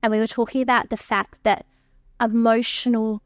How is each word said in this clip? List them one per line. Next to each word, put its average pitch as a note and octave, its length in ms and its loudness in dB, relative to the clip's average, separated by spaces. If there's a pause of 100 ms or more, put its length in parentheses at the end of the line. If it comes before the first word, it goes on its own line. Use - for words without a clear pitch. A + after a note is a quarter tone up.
And A3 100 0
we G#3+ 80 2
were A3 80 0
talking A#3+ 340 -4
about A#3+ 280 0
the A3+ 80 -4
fact - 460 -6
that G#3 220 0 (560)
emotional A3+ 1040 2